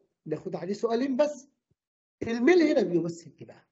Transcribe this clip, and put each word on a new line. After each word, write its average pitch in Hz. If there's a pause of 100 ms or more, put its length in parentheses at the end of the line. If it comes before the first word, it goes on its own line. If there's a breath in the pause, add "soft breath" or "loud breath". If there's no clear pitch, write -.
(260)
ناخد 165
عليه 175
سؤالين 233
بس. 294 (760)
الميل 247
هنا 294
بيمثل 170 (100)
إيه 120
بقى؟ -